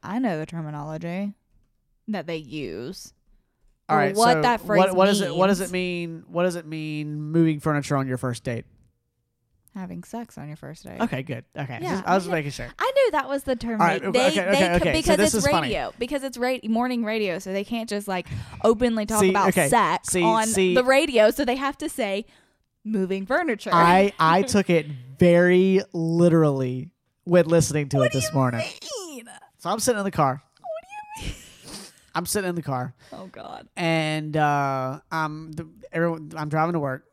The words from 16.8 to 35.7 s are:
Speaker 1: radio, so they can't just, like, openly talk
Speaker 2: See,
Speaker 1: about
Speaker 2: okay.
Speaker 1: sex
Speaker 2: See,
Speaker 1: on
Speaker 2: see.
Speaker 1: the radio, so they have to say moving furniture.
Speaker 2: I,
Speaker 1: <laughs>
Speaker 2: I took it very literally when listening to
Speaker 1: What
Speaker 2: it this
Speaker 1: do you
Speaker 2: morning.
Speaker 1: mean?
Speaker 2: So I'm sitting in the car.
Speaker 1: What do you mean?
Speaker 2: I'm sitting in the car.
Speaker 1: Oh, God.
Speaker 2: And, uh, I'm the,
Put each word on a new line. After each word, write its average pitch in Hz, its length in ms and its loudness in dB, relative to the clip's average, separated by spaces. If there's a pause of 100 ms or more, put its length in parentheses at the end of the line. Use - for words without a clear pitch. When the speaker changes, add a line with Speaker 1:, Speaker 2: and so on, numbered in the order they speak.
Speaker 1:
radio, 208 340 -2
so 190 140 -8
they 202 120 -2
can't 226 240 -8
just, 202 200 -6
like, 180 180 -4 (380)
openly 226 420 2
talk 214 140 2
Speaker 2:
See, 190 100 6
Speaker 1:
about 190 200 4
Speaker 2:
okay. 165 180 2
Speaker 1:
sex 190 420 2
Speaker 2:
See, 180 120 2
Speaker 1:
on 220 240 2
Speaker 2:
see. 190 280 2
Speaker 1:
the 254 100 4
radio, 285 460 4
so 277 140 -2
they 247 120 0
have 277 220 -6
to 302 100 -8
say 208 380 -6 (580)
moving 190 400 -2
furniture. 262 480 -2
Speaker 2:
I, 175 420 6
Speaker 1:
<laughs> - 40 -20
Speaker 2:
I 165 240 4
took 196 260 2
it 165 180 2 (320)
very 180 640 6 (120)
literally 160 1000 2 (340)
when 175 220 4
listening 156 440 2
to 135 80 0
Speaker 1:
What 131 100 4
Speaker 2:
it - 60 -2
this 131 100 0
Speaker 1:
do 127 80 -4
you 139 60 2
Speaker 2:
morning. 120 260 0 (420)
Speaker 1:
mean? 240 220 -16 (300)
Speaker 2:
So 175 120 -6
I'm 220 100 -2
sitting 226 180 2
in 202 60 -4
the 196 60 -2
car. 139 320 0 (180)
Speaker 1:
What 831 600 -14
do - 60 -10
you - 60 -6
mean? - 40 -12 (800)
Speaker 2:
I'm 170 100 -6
sitting 196 220 -2
in 175 80 -4
the 165 60 -6
car. 127 320 -6 (180)
Speaker 1:
Oh, 190 140 -16
God. - 500 -18
Speaker 2:
And, 156 600 -2
uh, 143 640 0 (120)
I'm 156 400 -6
the, 156 160 -12 (240)